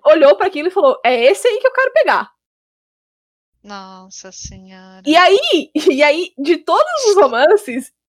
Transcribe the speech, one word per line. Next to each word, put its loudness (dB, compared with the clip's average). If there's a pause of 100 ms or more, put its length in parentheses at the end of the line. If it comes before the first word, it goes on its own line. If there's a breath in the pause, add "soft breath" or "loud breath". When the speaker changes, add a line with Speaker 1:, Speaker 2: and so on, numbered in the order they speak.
Speaker 1:
olhou 4
pra -2
aquilo -6
e -2
falou, 0
"É 0
esse 2
aí 0
que 0
eu -2
quero -2
pegar." -2 (1300)
Speaker 2:
Nossa -20
senhora. -20
Speaker 1:
E 2
aí, 0
<laughs> -2
e 2
aí, -2
de -2
todos -4
os 2
romances, 0 (180)